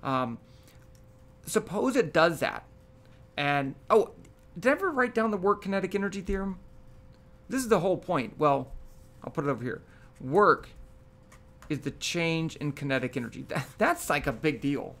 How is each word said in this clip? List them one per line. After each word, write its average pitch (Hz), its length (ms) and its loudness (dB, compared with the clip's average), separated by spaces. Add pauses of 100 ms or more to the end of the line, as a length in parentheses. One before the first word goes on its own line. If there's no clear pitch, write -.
Um, 127 380 -2 (1040)
suppose 220 500 -2
it 170 160 2
does 165 280 4
that, - 240 -2 (760)
and, 143 380 0 (160)
oh, - 220 6 (460)
did 233 100 4
I - 20 6
ever 370 180 2
write 247 240 0
down 220 160 2
the 208 80 -2
work 196 240 2
kinetic 190 320 -2
energy 196 280 -2
theorem? 196 360 -4 (920)
This 262 140 -2
is 233 80 -4
the 196 120 4
whole 185 160 2
point. 139 420 -4
Well, 139 320 2 (520)
I'll - 60 -8
put - 160 -4
it 143 40 0
over 120 140 -4
here. - 200 -6 (360)
Work 160 500 4 (1000)
is 151 120 -4
the 139 100 -6
change 165 640 -4
in 147 160 -4
kinetic 135 440 -2
energy. 120 340 -6
That, - 180 -4 (100)
that's 330 320 0
like 143 160 0
a 139 80 -2
big 135 280 -2
deal. 135 380 -4